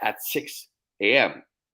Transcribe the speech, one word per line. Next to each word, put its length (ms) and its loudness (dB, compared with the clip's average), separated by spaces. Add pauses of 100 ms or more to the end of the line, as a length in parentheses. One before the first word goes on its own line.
at 180 -4
six 460 -8 (340)
A 160 4
M, 240 2 (320)